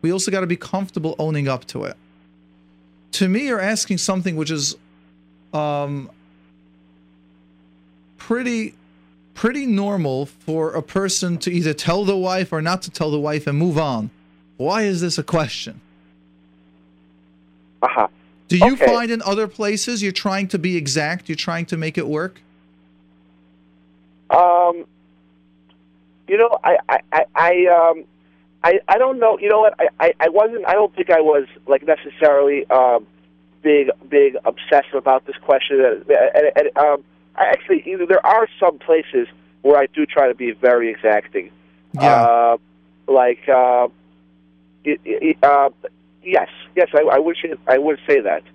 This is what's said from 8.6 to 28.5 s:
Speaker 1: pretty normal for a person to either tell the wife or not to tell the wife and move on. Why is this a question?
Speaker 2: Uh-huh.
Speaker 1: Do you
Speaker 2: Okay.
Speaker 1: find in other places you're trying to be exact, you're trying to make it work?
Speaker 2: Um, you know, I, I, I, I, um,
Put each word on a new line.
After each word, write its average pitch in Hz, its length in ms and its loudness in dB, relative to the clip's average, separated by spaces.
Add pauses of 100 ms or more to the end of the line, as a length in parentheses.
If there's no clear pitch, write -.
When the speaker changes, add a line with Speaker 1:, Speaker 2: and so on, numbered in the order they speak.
Speaker 1:
pretty 262 300 -4
normal 196 600 -4
for 156 480 -8
a 160 80 -6
person 185 560 -6
to 175 120 -6
either 170 220 -2
tell 175 320 -4
the 196 120 -2
wife 185 360 -4
or 160 80 -6
not 175 220 -4
to - 80 -16
tell 156 200 -6
the 147 100 -4
wife 151 260 -4
and 143 100 -4
move 156 220 -2
on. 123 320 -4 (460)
Why 180 260 -4
is 196 180 -2
this 175 160 -4
a 156 60 -6
question? - 580 -6 (2000)
Speaker 2:
Uh-huh. 117 260 0 (400)
Speaker 1:
Do 180 80 -2
you 196 160 4
Speaker 2:
Okay. 277 140 0
Speaker 1:
find 233 240 0
in 233 120 -6
other 202 240 -2
places 214 560 -6
you're 196 100 -4
trying 196 360 -4
to 196 100 -4
be 180 180 -4
exact, 151 520 -6
you're 160 80 -8
trying 170 300 -6
to 170 100 -8
make 160 200 -6
it 165 120 -6
work? 156 320 -8 (1900)
Speaker 2:
Um, 175 540 2 (1400)
you 190 100 0
know, 226 140 4 (140)
I, 160 140 4 (100)
I, - 100 0 (140)
I, 156 120 0 (100)
I, 180 320 2
um, 165 380 4 (600)